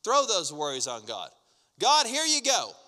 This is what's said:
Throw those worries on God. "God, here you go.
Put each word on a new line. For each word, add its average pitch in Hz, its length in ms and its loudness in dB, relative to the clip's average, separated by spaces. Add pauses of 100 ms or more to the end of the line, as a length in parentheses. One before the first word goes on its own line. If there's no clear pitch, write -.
Throw 262 240 2
those 170 260 0
worries 139 360 -4
on 113 160 -10
God. 98 260 -10 (480)
"God, 277 280 4
here 285 180 -2
you 302 160 2
go. 226 340 -2 (120)